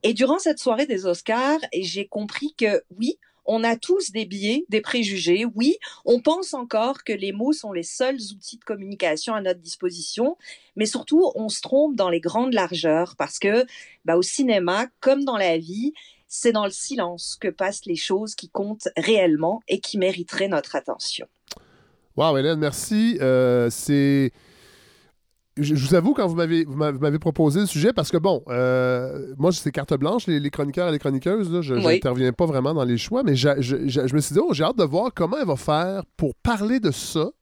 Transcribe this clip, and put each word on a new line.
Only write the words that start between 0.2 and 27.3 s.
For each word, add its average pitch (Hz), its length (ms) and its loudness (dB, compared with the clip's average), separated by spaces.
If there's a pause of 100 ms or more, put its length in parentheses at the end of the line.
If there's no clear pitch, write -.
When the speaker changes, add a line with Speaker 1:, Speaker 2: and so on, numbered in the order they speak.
Speaker 1:
cette 311 200 0
soirée 247 260 0
des 196 200 -4
Oscars, 233 540 0 (140)
j'ai 185 340 -4
compris 214 500 -8
que 208 240 2 (160)
oui, 240 200 -2 (340)
on 226 120 0
a 233 120 2
tous 359 360 -2
des 214 140 -4
biais, 202 440 -2
des 214 100 0
préjugés. 196 640 0 (120)
Oui, 262 200 2 (300)
on 240 160 4
pense 349 320 0
encore 240 500 -2
que - 100 -6
les 196 180 -4
mots 220 200 -2
sont 233 220 -4
les 170 100 -4
seuls 262 360 -2 (140)
outils 202 240 -18
de - 60 -20
communication 196 680 -4
à 214 80 -2
notre 185 180 -2
disposition, 180 760 -4 (380)
mais 214 100 0
surtout, 294 500 2
on 220 140 -4
se - 120 -6
trompe 285 340 2
dans 196 140 2
les 170 120 2
grandes 240 320 0
largeurs 170 640 0
parce - 220 -6
que, 220 260 2 (400)
bah, 165 120 4
au 180 40 4
cinéma, 202 640 0 (160)
comme 277 240 4
dans 254 120 -2
la 180 200 2
vie, 196 360 -4 (340)
c'est - 240 2
dans 214 140 0
le 196 60 -4
silence 175 680 -6
que - 80 -4
passent 190 380 -4
les 175 100 -2
choses 202 400 -4
qui - 140 -16
comptent 208 460 -6
réellement 175 720 2
et 190 120 -2
qui - 180 -8
mériteraient 185 500 -2
notre 156 280 -4
attention. - 520 -8 (920)
Speaker 2:
Wow, 147 200 4
Hélène, 156 220 2
merci. 214 640 0
Euh, 127 500 4
c'est, 139 600 2 (1300)
je, 147 180 0
je 135 120 0
vous 160 80 6
avoue, 180 180 4
quand 202 140 2
vous 165 80 -2
m'avez, 165 300 2
vous 139 100 -10
m'a-, 151 160 0
vous 135 80 -6
m'avez 147 200 2
proposé 156 420 4